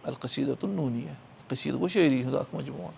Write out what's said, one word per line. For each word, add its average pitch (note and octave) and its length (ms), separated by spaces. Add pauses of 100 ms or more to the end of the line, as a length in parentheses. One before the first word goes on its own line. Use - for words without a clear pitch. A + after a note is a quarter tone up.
القصيدة C3+ 600
النونية. D3 500 (340)
قصيدة C3+ 300
گوٚو F3 100
شٲعری D#3+ 360
ہُنٛد C3 120
اکھ C#3 200
مجموعہ. D3+ 420